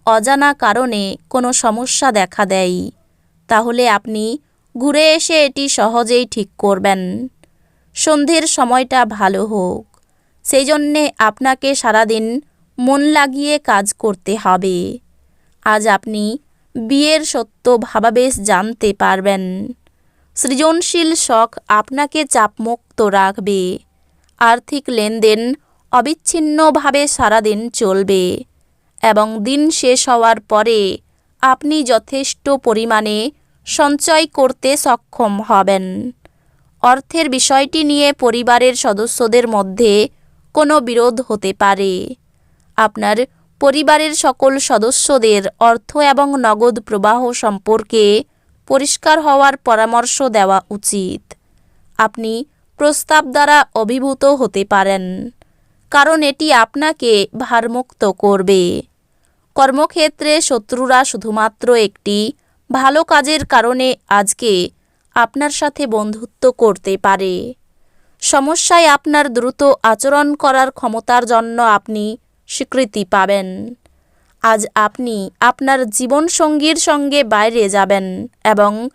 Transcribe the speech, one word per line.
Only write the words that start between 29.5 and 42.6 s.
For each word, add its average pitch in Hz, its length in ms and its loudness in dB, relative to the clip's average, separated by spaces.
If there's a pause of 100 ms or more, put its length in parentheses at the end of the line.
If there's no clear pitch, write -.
শেষ 254 380 0
হওয়ার 226 320 4
পরে 214 400 0 (600)
আপনি 262 420 0
যথেষ্ট 269 640 -2 (180)
পরিমাণে 214 520 0 (500)
সঞ্চয় 294 580 0 (140)
করতে 262 380 0
সক্ষম 240 560 -2 (100)
হবেন। 196 420 2 (960)
অর্থের 269 460 0
বিষয়টি 269 560 0
নিয়ে 285 280 2
পরিবারের 240 640 2
সদস্যদের 233 720 0
মধ্যে 202 440 0 (640)
কোনো 302 260 2
বিরোধ 233 360 0 (100)
হতে 208 240 -4 (100)
পারে। 196 320 0 (880)